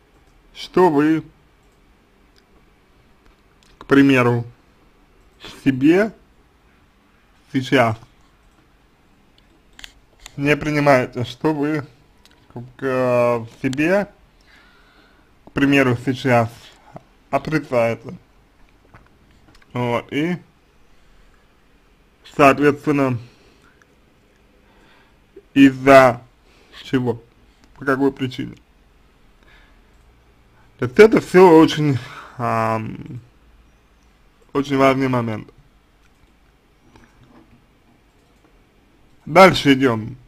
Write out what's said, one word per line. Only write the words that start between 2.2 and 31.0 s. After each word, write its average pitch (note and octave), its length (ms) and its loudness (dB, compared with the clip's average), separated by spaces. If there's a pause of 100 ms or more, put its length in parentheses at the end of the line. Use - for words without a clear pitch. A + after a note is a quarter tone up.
к - 80 -20
примеру, B2+ 600 2 (960)
в - 260 -20
себе D#3 480 0 (1400)
сейчас B2+ 460 -2 (2500)
не C#3+ 180 0
принимаете, C#3+ 680 -2
что - 280 -4
вы D3 320 -6 (680)
к-, B2 100 -16 (140)
к-, B2 640 -2
в A2+ 100 -14 (120)
себе, D#3 460 -2 (1400)
к - 60 -20
примеру, C3+ 540 0
сейчас A#2+ 440 0 (800)
отрицаете. B2+ 880 -4 (1600)
Вот, A#2+ 400 -6
и, D#3+ 240 -4 (2000)
соответственно, C#3+ 840 0 (2250)
из-за C3 680 6 (600)
чего, B2 380 -4 (560)
по C3+ 80 -20
какой C3+ 260 0
причине. B2+ 440 -10 (2250)
То B2 60 -6
есть B2+ 140 0
это A3 220 4